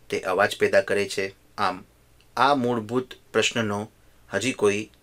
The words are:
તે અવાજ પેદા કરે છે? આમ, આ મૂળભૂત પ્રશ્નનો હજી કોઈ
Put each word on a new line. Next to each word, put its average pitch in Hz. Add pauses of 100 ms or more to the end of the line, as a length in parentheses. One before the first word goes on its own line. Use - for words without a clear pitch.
(100)
તે 101
અવાજ 95
પેદા 101
કરે 98
છે? 98 (240)
આમ, 95 (520)
આ 135
મૂળભૂત 120 (240)
પ્રશ્નનો 110 (400)
હજી 107
કોઈ 104 (120)